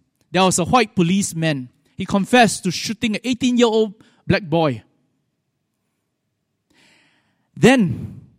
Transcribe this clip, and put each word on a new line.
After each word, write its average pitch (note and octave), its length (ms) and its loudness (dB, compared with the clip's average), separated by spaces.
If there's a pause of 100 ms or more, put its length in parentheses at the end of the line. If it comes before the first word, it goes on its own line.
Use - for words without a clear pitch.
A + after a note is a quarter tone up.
(320)
There F3+ 120 2
was F#3 160 2
a E3 60 -2
white A3+ 300 0
policeman. E3 760 -2 (280)
He F#3 80 -8
confessed G3+ 580 0
to F3+ 80 -4
shooting G#3+ 440 -6
an - 100 -8
eighteen-year-old A#3 680 0 (320)
black G3+ 180 0
boy. D3 400 -2 (2750)
Then, G3+ 640 2 (180)